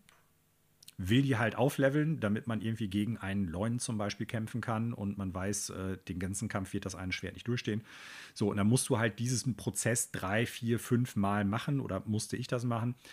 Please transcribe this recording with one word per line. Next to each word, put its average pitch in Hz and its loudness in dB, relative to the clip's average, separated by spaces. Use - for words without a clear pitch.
will 104 4
die 135 2
halt 113 2
aufleveln, 139 4
damit 107 0
man 113 0
irgendwie 113 -2
gegen 104 0
einen 98 0
Leuen 107 -2
zum 113 -4
Beispiel 104 -2
kämpfen 110 -4
kann 113 -2
und 101 -4
man 95 -4
weiß, 95 -2
äh, 92 -4
den 87 -4
ganzen 95 -4
Kampf 98 -4
wird 98 -4
das 92 -4
eine 92 -6
Schwert - -6
nicht 87 -10
durchstehen. 113 -2
So, 104 2
und 101 0
dann 101 6
musst 123 6
du 123 4
halt 110 2
diesen 120 0
Prozess - 0
drei, 110 0
vier, 117 0
fünf 123 2
Mal 101 2
machen 123 0
oder 98 -2
musste 107 -2
ich 123 -4
das 123 0
machen, 120 0